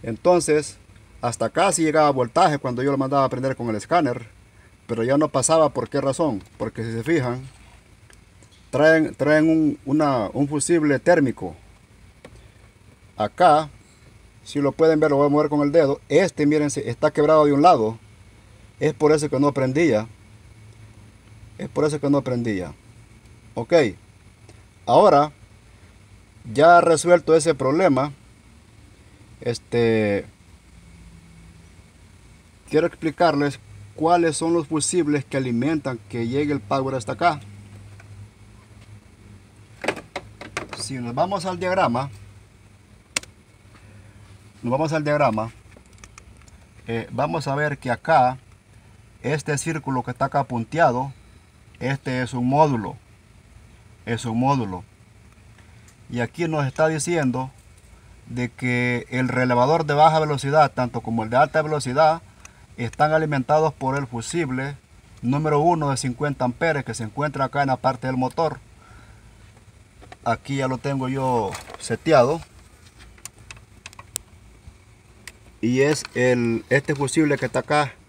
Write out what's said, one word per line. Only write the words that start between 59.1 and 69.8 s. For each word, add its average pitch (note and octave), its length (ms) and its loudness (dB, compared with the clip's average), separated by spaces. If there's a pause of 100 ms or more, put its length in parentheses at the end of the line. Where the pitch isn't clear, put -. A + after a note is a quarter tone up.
relevador B2+ 580 2
de D3 80 -2
baja D#3 260 6
velocidad, C#3+ 540 2
tanto A#2+ 280 -4
como A2+ 220 -4
el A2 60 -8
de B2 80 0
alta D#3 240 2
velocidad, D3+ 600 0 (560)
están D3 360 -2
alimentados D3+ 600 0
por C3+ 240 -4
el C3+ 100 -6
fusible C3+ 680 -6 (460)
número D3 380 0
uno D#3 320 0
de B2 60 -2
cincuenta C3 480 -4
amperes C#3 380 -2
que A#2 100 -10
se A2+ 100 -8
encuentra C#3 420 -4
acá C#3+ 160 -4
en C#3 60 0
la C3 100 -2
parte C3 300 -4
del C3 100 -4
motor. C#3+ 420 -2 (1600)